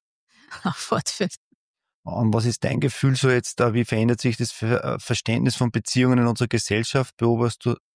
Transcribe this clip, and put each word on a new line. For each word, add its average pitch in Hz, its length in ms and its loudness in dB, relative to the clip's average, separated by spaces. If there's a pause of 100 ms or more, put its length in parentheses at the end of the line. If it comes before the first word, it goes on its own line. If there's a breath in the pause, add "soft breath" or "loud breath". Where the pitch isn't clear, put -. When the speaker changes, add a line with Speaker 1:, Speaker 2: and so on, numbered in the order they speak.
(640 soft breath)
Speaker 1:
noch - 120 -2
fortführen. - 540 -4 (720)
Speaker 2:
Und 110 300 0
was 113 120 2
ist - 180 -2
dein 117 160 -2
Gefühl 135 360 0
so 131 140 2
jetzt 123 300 0
da? 117 140 2
Wie 120 100 2
verändert 117 360 0
sich 120 160 0
das 120 160 -4
Ver-, 117 320 -2
äh, 131 140 -4
Verständnis 117 580 -2
von 120 140 0
Beziehungen 127 480 2
in 120 80 4
unserer 117 220 0
Gesellschaft? 113 680 -2
Beobachtest 117 500 0
du, 120 100 0 (180)